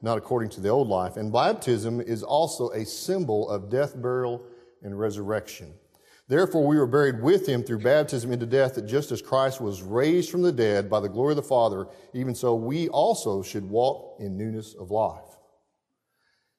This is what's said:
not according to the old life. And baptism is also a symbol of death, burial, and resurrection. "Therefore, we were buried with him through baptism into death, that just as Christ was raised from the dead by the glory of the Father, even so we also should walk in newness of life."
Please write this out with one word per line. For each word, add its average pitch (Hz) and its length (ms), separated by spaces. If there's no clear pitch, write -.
not 113 160
according 113 320
to - 100
the 98 80
old 123 200
life. 92 280
And 107 160
baptism 120 680
is 113 240
also 147 460
a 110 140
symbol 123 640
of 98 200
death, 135 320
burial, 123 420
and 101 160
resurrection. 104 760
"Therefore, 160 400
we 151 100
were 139 120
buried 131 340
with 185 260
him 123 140
through 110 180
baptism 127 520
into 120 140
death, 131 280
that 113 80
just 131 300
as 107 100
Christ 131 380
was 101 220
raised 147 480
from 180 120
the 175 100
dead 104 380
by 107 80
the 101 100
glory 123 240
of 147 40
the 143 60
Father, 110 440
even 127 220
so 120 220
we 135 320
also 139 540
should 95 280
walk 123 480
in 98 180
newness 110 380
of 95 160
life." 104 480